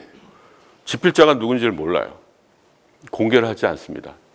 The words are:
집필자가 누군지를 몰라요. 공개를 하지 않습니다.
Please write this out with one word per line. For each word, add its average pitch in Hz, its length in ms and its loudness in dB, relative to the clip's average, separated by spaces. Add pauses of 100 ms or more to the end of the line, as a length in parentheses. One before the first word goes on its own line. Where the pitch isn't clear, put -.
(840)
집필자가 156 500 4
누군지를 117 360 -2
몰라요. 80 420 -4 (960)
공개를 113 360 2
하지 110 180 -4
않습니다. 71 480 -8 (220)